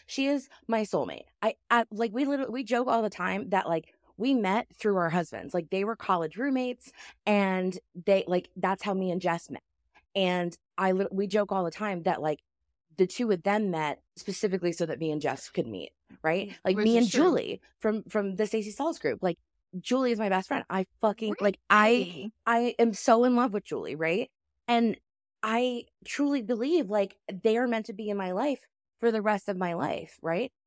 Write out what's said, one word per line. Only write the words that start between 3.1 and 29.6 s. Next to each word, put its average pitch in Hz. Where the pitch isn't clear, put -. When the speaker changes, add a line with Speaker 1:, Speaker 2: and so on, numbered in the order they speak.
Speaker 1:
time 185
that, 185
like, 165
we 262
met 214
through 202
our 170
husbands. 160
Like, 170
they 190
were 220
college 170
roommates, 254
and 185
they, 196
like, 180
that's 190
how 202
me 190
and 175
Jess 170
met. 110
And 180
I 190
lit-, 190
we 196
joke 202
all 190
the 165
time 190
that, 170
like, 151
the 185
two 220
of 180
them 202
met 156
specifically 185
so 165
that 139
me 160
and 147
Jess 135
could 156
meet, 95
right? 185
Speaker 2:
Mm, 190
Speaker 1:
Like, 190
Speaker 2:
which 214
Speaker 1:
me 226
Speaker 2:
is 233
Speaker 1:
and 180
Speaker 2:
true. 214
Speaker 1:
Julie -
from, 220
from 101
the 214
Stacey 214
Stalls 294
group. 120
Like, 175
Julie 247
is 220
my 208
best 190
friend. -
I 190
fucking, 208
like, 196
I, 214
Speaker 2:
Really? 185
Speaker 1:
I 233
am 233
so 233
in 247
love 240
with 202
Julie, 104
right? 165
And 233
I 240
truly 285
believe, 240
like, 202
they 220
are 247
meant 226
to 226
be 208
in 202
my 185
life 254
for 226
the 214
rest 208
of 196
my 175